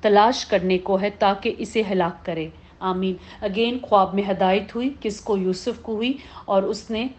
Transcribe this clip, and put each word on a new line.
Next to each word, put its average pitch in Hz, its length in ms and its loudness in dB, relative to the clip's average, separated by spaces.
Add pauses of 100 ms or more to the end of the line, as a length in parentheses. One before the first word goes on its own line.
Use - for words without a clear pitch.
तलाश 214 420 4
करने 185 340 0
को 190 180 -2
है 202 140 0
ताकि 202 400 0
इसे - 320 -4
हलाक 190 440 -2
करे।" 165 260 -6 (300)
आमीन। 185 680 -4
Again, 233 400 -2
ख्वाब 190 260 4
में 202 120 0
हिदायत 196 480 0
हुई, 247 160 -2
किसको? 214 460 -4
यूसुफ 185 460 -2
को 226 120 -6
हुई, 247 240 -2 (300)
और 196 160 2
उसने 226 540 -4